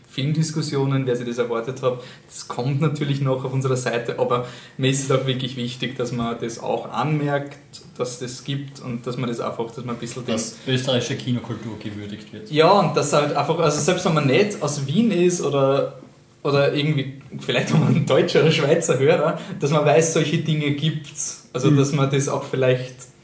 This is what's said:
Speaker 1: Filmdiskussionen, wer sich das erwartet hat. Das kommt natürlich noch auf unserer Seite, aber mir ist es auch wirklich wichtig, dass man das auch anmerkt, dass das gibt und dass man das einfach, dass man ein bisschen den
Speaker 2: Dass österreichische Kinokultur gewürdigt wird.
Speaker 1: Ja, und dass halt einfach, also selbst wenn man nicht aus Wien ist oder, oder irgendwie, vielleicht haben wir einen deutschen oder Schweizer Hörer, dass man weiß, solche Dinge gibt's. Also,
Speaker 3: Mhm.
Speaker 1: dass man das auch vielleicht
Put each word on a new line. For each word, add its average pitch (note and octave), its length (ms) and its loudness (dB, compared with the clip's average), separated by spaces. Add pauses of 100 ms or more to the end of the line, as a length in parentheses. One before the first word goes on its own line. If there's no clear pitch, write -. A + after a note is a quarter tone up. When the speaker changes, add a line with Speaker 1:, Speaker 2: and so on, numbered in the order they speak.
Speaker 1:
Filmdiskussionen, C#3 1000 -2
wer B2 100 2
sich A#2+ 100 -6
das A#2+ 120 -4
erwartet A#2 440 -4
hat. B2+ 180 0 (280)
Das - 180 -14
kommt C3+ 340 0
natürlich C#3+ 400 0
noch C3 240 2
auf B2+ 80 -4
unserer C3 240 2
Seite, A#2+ 440 -2
aber B2 260 2 (320)
mir C3+ 120 4
ist C3+ 140 2
es - 60 -4
auch C3+ 160 2
wirklich B2+ 300 -4
wichtig, A#2+ 400 -6
dass A#2+ 160 -4
man A#2 280 -2
das A2+ 220 -6
auch A2 300 -4
anmerkt, C#3+ 680 -2 (400)
dass B2 220 -4
das B2+ 240 -10
gibt C#3 360 -6
und B2 280 -8
dass A#2+ 80 -6
man C3 120 -4
das A#2 120 -6
einfach, - 340 -6
dass A2+ 100 -12
man A#2+ 120 -6
ein - 40 -14
bisschen A#2+ 240 -10
den A2+ 100 -4
Speaker 2:
Dass - 220 -6 (120)
österreichische B2+ 480 0
Kinokultur A2+ 680 -6
gewürdigt G#2 500 -10
wird. G#2+ 200 -14
Speaker 1:
Ja, D#3 180 6
und E3+ 260 4
dass C#3+ 160 2
halt D3 220 2
einfach, D3+ 240 0
also D3 220 2
selbst F3+ 240 0
wenn E3 100 2
man C#3+ 140 2
nicht F#3+ 340 2
aus C#3 240 -4
Wien G3+ 240 2
ist F3 320 2
oder, C#3 560 2 (460)
oder C#3 300 4
irgendwie, D3 400 0 (260)
vielleicht - 320 0
haben D#3+ 80 6
wir - 80 4
einen - 180 2
deutschen - 360 4
oder D#3+ 100 6
Schweizer D3 480 2
Hörer, D#3 400 2 (180)
dass C#3+ 140 0
man D3+ 120 2
weiß, C#3+ 280 4
solche D#3 260 2
Dinge D3+ 340 0
gibt's. - 800 -4
Also, B2+ 200 2
Speaker 3:
Mhm. C#3+ 60 8
Speaker 1:
dass C3+ 140 2
man C3+ 180 2
das C#3 180 0
auch C3+ 160 -2
vielleicht B2+ 500 0 (300)